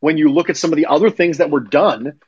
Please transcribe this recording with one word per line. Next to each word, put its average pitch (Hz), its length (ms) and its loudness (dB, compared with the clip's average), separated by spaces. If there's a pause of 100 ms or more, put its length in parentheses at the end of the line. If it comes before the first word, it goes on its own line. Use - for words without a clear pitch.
when 160 160 0
you 151 120 4
look 170 200 0
at - 80 -4
some 165 160 -2
of 147 40 0
the 151 100 0
other 165 220 2
things 175 280 -2
that 165 120 0
were 143 120 0
done 143 680 -2